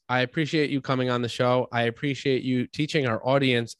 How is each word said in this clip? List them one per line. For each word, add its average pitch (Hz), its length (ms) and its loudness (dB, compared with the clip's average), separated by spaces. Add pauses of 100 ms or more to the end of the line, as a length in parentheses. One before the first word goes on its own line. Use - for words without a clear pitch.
I 127 120 2
appreciate 147 480 0
you 139 120 -2
coming 127 280 0
on 123 120 0
the 117 80 -2
show. 123 420 2
I 117 120 0
appreciate 131 600 -2
you 127 240 0
teaching 147 400 -2
our 110 180 -2
audience 127 540 2